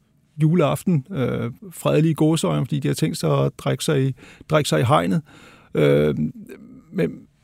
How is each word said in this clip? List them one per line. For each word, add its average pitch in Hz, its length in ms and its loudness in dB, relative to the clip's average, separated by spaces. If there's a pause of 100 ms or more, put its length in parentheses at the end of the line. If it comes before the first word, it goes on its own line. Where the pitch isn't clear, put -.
(420)
juleaften, 156 680 2
øh, 123 400 -2 (200)
fredelig 151 440 2
gåseøjne, 156 500 0
fordi 147 140 -4
de 147 80 -4
har 143 80 0
tænkt 156 220 -2
sig 143 280 0
at 139 120 -2
drikke 135 260 -4
sig 135 240 0
i, 135 60 -2 (360)
drikke 156 200 2
sig 156 120 0
i - 20 2
hegnet. 165 380 2 (520)
Øh, 73 420 4 (800)
men, - 180 -2 (320)